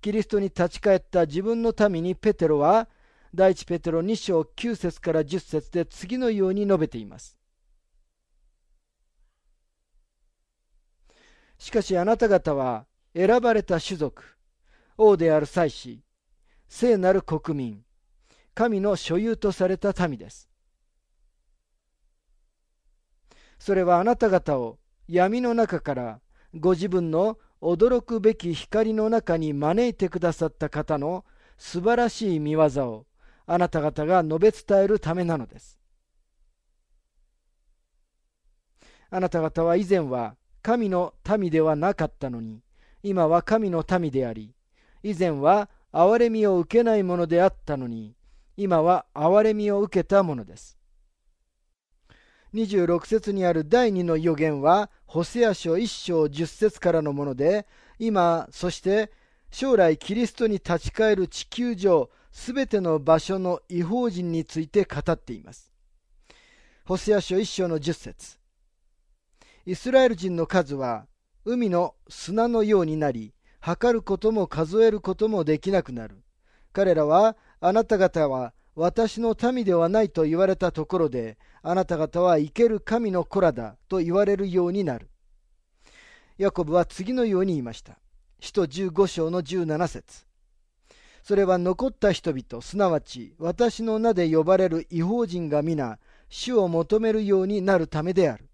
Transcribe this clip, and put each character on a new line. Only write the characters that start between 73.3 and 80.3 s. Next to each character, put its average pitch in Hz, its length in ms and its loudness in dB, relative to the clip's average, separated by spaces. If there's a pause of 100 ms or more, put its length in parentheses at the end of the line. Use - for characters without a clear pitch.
測 240 320 0
る 226 100 0
こ 196 140 -4
と 214 160 0
も 202 140 0
数 165 380 0
え 220 60 6
る 208 100 -4
こ 190 140 -4
と 214 140 -2
も 196 160 0
で 151 140 0
き 190 140 -4
な 180 100 2
く 127 100 -12
な 113 140 -10
る。 - 160 -20 (500)
彼 196 220 2
ら 151 100 2
は、 190 320 4 (240)
「あ 175 120 2
な 220 120 2
た 214 140 0
方 170 300 2
は 127 260 -6 (200)
私 208 460 -2
の 226 160 0 (160)
民 247 120 -2
で 185 100 2
は 170 140 2
な 214 140 2
い」 208 80 0
と 165 120 -2
言 160 160 0